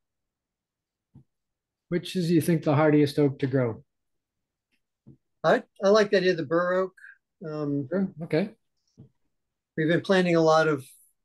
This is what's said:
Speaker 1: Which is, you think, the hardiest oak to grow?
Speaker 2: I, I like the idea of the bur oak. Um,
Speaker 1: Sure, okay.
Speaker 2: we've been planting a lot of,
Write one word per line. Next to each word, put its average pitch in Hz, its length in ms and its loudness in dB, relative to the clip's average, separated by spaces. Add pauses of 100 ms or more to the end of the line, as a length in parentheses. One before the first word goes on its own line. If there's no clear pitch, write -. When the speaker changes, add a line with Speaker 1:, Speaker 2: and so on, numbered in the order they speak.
(1900)
Speaker 1:
Which 170 260 -6
is, 175 160 -2
you 165 100 4
think, 156 220 -2
the 147 140 0
hardiest 151 420 2
oak 139 220 0
to 135 80 -4
grow? 123 340 -4 (1600)
Speaker 2:
I, 214 180 2 (220)
I 190 40 2
like 208 220 4
the 202 80 2
idea 180 140 2
of 165 40 -2
the 160 100 -6
bur 180 280 -2
oak. 185 200 -4 (520)
Um, 143 420 -6
Speaker 1:
Sure, 190 200 -2 (160)
okay. 170 260 -2 (1300)
Speaker 2:
we've 160 120 -2
been 170 120 0
planting 185 360 2
a 165 60 4
lot 160 260 4
of, 139 160 -2 (400)